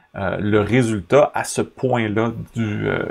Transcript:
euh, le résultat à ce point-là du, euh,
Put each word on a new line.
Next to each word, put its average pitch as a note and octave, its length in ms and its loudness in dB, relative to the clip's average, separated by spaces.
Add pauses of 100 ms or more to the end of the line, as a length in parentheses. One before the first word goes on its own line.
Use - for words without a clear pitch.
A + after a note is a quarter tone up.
(160)
euh, F2+ 220 -4
le G#2 220 2
résultat A2 760 2
à A#2 80 -2
ce - 200 -4
point-là A2+ 680 -2 (220)
du, G#2+ 340 -2
euh, F#2 220 -2